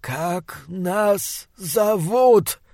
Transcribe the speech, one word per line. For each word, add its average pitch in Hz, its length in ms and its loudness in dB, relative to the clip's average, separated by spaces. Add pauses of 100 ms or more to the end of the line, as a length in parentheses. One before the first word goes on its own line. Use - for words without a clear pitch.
Как 160 680 -8
нас 190 880 -2
зовут? 208 1040 2 (140)